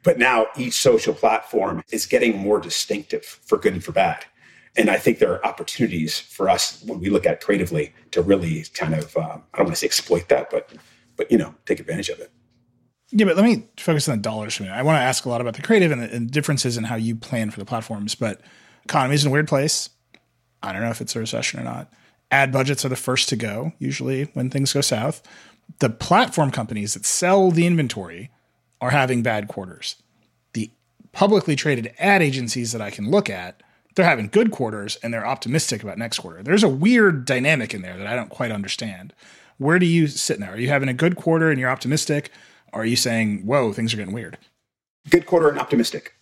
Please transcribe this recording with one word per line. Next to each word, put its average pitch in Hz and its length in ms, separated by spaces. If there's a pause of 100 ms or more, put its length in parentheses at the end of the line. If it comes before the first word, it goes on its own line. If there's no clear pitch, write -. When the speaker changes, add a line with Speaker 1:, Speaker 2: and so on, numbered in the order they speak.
Speaker 1:
But - 160
now 123 300 (100)
each 127 160
social 113 400
platform - 760
is - 160
getting 117 280
more 98 240
distinctive - 640
for - 340
good 95 160
and 92 80
for 85 100
bad. - 340 (500)
And 120 140
I 95 80
think 120 220
there 95 120
are 95 140
opportunities 87 760
for - 300
us - 340
when - 160
we 95 100
look 95 180
at - 60
it - 80
creatively 85 520 (180)
to 85 120
really 85 500
kind 78 220
of, 78 200
uh, 80 220 (160)
I - 40
don't - 100
wanna 82 80
say 73 100
exploit - 440
that, 131 200
but, - 200 (460)
but, - 160
you 117 60
know, - 160 (120)
take - 140
advantage - 300
of - 100
it. - 120 (800)
Speaker 2:
Yeah, 214 160
but 165 100
let 202 80
me 220 320
focus 151 320
on 120 80
the 101 40
dollars 107 340
for 104 80
a - 20
minute. 95 120
I 127 40
wanna 151 180
ask 127 260
a 127 40
lot 117 100
about 120 140
the 147 80
creative 185 300
and 123 100
the, 113 100
and 120 180
differences 135 460
in 113 100
how 113 100
you 113 200
plan 113 360
for 104 80
the 98 60
platforms, 107 500
but 107 260 (420)
economy's 143 400
in 143 60
a - 20
weird 151 160
place. 147 420 (760)
I 98 100
don't 98 80
know 117 80
if 110 100
it's - 160
a 117 40
recession 113 420
or - 20
not. 120 300 (380)
Ad 135 200
budgets 135 320
are 135 60
the 123 60
first - 340
to 131 60
go, 113 420
usually 135 460 (100)
when 127 160
things 135 240
go 139 80
south. 120 400 (560)
The 131 140
platform 175 580
companies 107 460
that 101 100
sell 185 460
the 170 160
inventory 113 640 (500)
are 123 80
having 131 320
bad 107 260
quarters. 92 500 (560)
The 110 180 (400)
publicly 196 440
traded 127 440
ad 185 240
agencies 123 480
that 113 100
I 104 80
can 104 220
look 104 180
at, 90 320 (320)
they're 190 100
having 117 260
good 220 200
quarters 107 540
and 117 100
they're 110 140
optimistic 127 560
about 98 160
next 117 200
quarter. 87 220
There's 180 220
a 180 60
weird 170 560
dynamic 131 500
in 92 80
there 90 160
that 101 80
I 117 80
don't 120 160
quite 120 200
understand. 98 600 (460)
Where 156 180
do 180 80
you 165 220
sit - 300
in 101 40
there? 95 120
Are 110 60
you 127 100
having 135 200
a 127 40
good 165 220
quarter 160 360
and 131 80
you're 127 100
optimistic? 143 600 (400)
Or 110 100
are 113 40
you 117 100
saying, 110 500
"Whoa, 120 280
things 113 200
are 107 40
getting 98 160
weird"? - 260 (680)
Speaker 1:
Good 175 200
quarter 165 220
and 143 100
optimistic. - 640